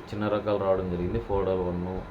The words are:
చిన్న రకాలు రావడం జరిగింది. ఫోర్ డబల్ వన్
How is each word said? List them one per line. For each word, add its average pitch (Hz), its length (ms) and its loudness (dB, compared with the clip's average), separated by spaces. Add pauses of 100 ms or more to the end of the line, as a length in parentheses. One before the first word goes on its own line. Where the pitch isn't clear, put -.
చిన్న 104 180 -2
రకాలు 104 300 2
రావడం 95 340 2
జరిగింది. 90 280 0
ఫోర్ 98 260 0
డబల్ 92 140 2
వన్ 90 520 -2